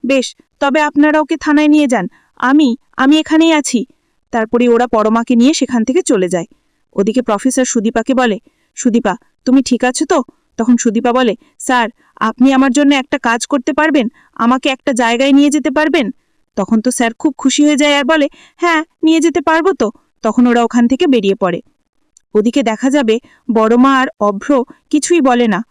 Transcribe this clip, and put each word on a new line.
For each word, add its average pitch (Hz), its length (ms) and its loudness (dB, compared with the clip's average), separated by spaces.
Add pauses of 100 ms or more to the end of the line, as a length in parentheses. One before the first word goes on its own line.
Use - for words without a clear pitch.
বেশ, 254 240 0 (320)
তবে 277 220 0
আপনারা 302 400 2
ওকে 311 160 -4
থানায় 302 320 0
নিয়ে 294 180 4
যান, 220 180 -2 (340)
আমি, 277 300 2 (280)
আমি 269 220 4
এখানেই 320 340 2
আছি।" 285 260 -2 (540)
তারপরে 233 340 -2
ওরা 240 200 2
পরমাকে 226 480 0
নিয়ে 247 180 4
সেখান 247 300 -2
থেকে 277 180 0
চলে 190 280 0
যায়। 175 180 -4 (480)
ওদিকে 208 260 -2
প্রফেসর 247 440 -2
সুদীপাকে 226 480 -2
বলে, 233 240 0 (400)
"সুদীপা, 214 360 0 (300)
তুমি 269 180 2
ঠিক 247 220 -2
আছো 254 220 -2
তো?" 330 140 0 (400)
তখন 233 180 2
সুদীপা 240 360 -2
বলে, 247 200 0 (260)
"স্যার, 247 280 -2 (320)
আপনি 220 340 0
আমার 269 180 2
জন্য 285 240 2
একটা 269 240 -6
কাজ 233 260 -2
করতে 294 280 -4
পারবেন, 302 320 0 (300)
আমাকে 254 340 0
একটা 269 240 -4
জায়গায় 240 400 0
নিয়ে 285 160 4
যেতে 285 220 -2
পারবেন?" 302 360 0 (500)
তখন 208 240 0
তো 254 100 -2
স্যার 233 220 -2
খুব 302 240 -4
খুশি - 260 -2
হয়ে 294 140 2
যায় 294 200 2
আর 277 80 -2
বলে, 302 220 0 (300)
"হ্যাঁ, 330 240 0 (220)
নিয়ে 320 160 2
যেতে 320 220 0
পারবো 330 320 0
তো।" 226 140 -2 (340)
তখন 226 260 0
ওরা 240 160 2
ওখান 240 240 0
থেকে 269 200 0
বেরিয়ে 202 280 0
পড়ে। 175 240 -4 (760)
ওদিকে 226 280 0
দেখা 220 260 -2
যাবে 254 260 0 (360)
বড়মা 233 460 2
আর 254 100 -2 (120)
অভ্র 208 300 -4 (400)
কিছুই 311 320 0
বলে 247 260 2
না। 208 120 -2 (120)